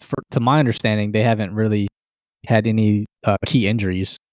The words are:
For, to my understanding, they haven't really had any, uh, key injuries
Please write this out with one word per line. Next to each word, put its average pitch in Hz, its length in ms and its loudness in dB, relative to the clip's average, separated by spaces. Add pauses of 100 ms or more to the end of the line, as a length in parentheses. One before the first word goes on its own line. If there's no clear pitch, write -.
For, - 140 -10 (160)
to 127 80 0
my 127 180 2
understanding, 107 540 0
they 107 100 2
haven't 107 320 0
really 107 340 0 (580)
had 110 200 2
any, 107 400 2 (180)
uh, 101 120 0 (100)
key 117 200 2
injuries 95 500 -2 (160)